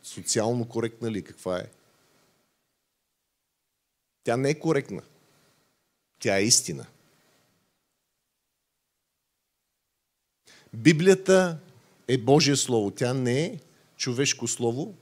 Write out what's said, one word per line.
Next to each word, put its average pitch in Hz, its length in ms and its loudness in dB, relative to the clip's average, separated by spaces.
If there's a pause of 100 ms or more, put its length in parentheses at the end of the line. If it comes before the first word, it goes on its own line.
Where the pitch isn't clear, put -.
социално 113 640 -2
коректна 117 420 -4
ли, 98 140 -6
каква - 340 -6
е? - 120 -10 (2500)
Тя 120 120 0
не 135 140 0
е 160 80 -4
коректна. 143 440 -4 (1160)
Тя 101 180 0
е 98 80 2
истина. 87 420 -2 (4000)
Библията 180 840 4 (500)
е 127 100 2
Божие 139 380 4
Слово. 110 340 0
Тя 123 240 -4
не 131 300 0
е 208 160 -10 (360)
човешко 123 520 -4
слово. 127 540 -4